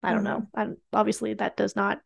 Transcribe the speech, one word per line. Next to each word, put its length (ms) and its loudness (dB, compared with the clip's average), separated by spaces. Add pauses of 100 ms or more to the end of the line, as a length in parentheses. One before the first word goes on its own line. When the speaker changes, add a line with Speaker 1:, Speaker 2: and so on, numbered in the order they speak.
Speaker 1:
I 100 2
don't 120 2
Speaker 2:
Mm-hmm. 0 -
Speaker 1:
know. 300 -2
I 100 0
don't, 140 -8 (140)
obviously, 420 2
that 220 -2
does 180 2
not 320 0